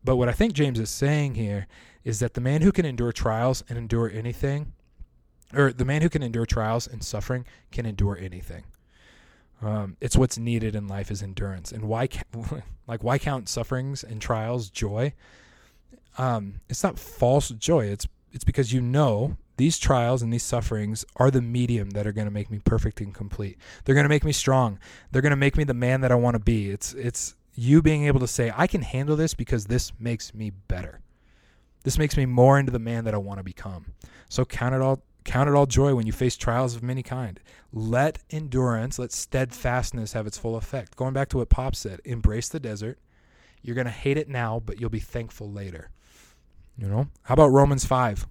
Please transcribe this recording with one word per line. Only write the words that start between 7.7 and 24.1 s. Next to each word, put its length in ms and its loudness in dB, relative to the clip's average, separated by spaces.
endure 320 0
anything. 460 -12
Um, 400 -6
it's 160 0
what's 200 2
needed 380 -2
in 120 -6
life 240 -8
is 100 -6
endurance. 500 -8
And 140 -10
why, 220 -2
ca-, 160 -8
<laughs> 140 -20
like, 160 -8
why 160 2
count 280 -4
sufferings 560 -6
and 180 -10
trials 480 -2
joy? 440 -2
Um, 500 -2
it's 160 -6
not 160 -2
false 500 2
joy. 360 0
It's, 220 -6
it's 120 -14
because 300 2
you 80 2
know 560 2
these 200 4
trials 440 2
and 120 -2
these 100 -2
sufferings 640 -4
are 120 6
the 120 4
medium 500 0
that 160 -2
are 40 -2
gonna 200 -4
make 180 -6
me 100 -6
perfect 420 2
and 120 -8
complete. 440 -8
They're 100 4
gonna 140 6
make 140 4